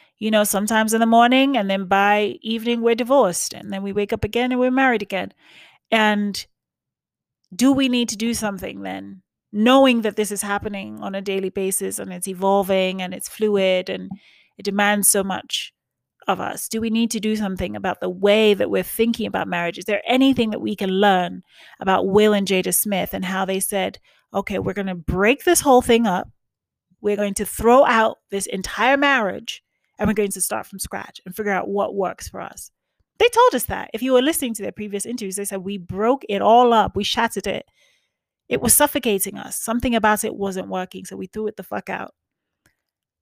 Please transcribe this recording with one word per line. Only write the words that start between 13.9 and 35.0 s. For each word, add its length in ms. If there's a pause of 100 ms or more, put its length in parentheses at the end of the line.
and 180 (480)
it 80
demands 440
so 160
much 500 (540)
of 120
us? 280
Do 120
we 100
need 200
to 100
do 140
something 400
about 260
the 80
way 460
that 160
we're 140
thinking 420
about 220
marriage? 300
Is 60
there 220
anything 440
that 100
we 160
can 140
learn 520 (380)
about 260
Will 260
and 140
Jada 260
Smith 420
and 100
how 200
they 140
said, 400 (340)
Okay, 280
we're 140
gonna 200
break 480
this 180
whole 220
thing 240
up. 220 (720)
We're 160
going 180
to 100
throw 400
out 340 (120)
this 160
entire 500
marriage 680 (360)
and 100
we're 60
going 180
to 80
start 260
from 120
scratch 460
and 120
figure 160
out 160
what 260
works 340
for 120
us. 300 (480)
They 100
told 260
us 120
that. 280
If 80
you 100
were 100
listening 320
to 80
their 100
previous 340